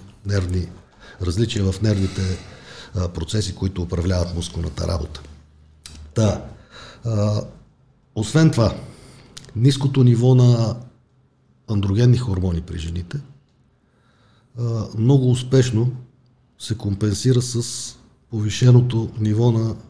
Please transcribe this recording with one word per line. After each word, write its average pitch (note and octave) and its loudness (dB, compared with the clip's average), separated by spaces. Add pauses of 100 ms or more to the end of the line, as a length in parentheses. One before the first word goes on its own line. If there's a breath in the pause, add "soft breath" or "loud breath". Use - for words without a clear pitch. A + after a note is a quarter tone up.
(260)
нервни, F#2 -2 (540 loud breath)
различия F#2+ 0
в G#2 -8
нервните, F#2+ 0 (720 loud breath)
а, F2+ -2
процеси, F2+ -6
които F#2 -4
управляват F2 -2
мускулната E2+ -6
работа. D#2 -6 (920)
Та, G#2+ 0 (600 loud breath)
а, G#2+ -2 (720)
освен D3+ 2
това, A2+ 2 (800 loud breath)
ниското C3+ 2
ниво B2 6
на A#2+ 4 (920)
андрогенни G#2+ 2
хормони F2+ -2
при E2 -10
жените, E2+ -8 (1400 soft breath)
а, A#2 -4 (140)
много B2+ 4
успешно B2 2 (640)
се - -6
компенсира G#2+ 0
с A#2+ -4 (680)
повишеното A2+ 4 (100)
ниво A2 2
на A2 -2 (160)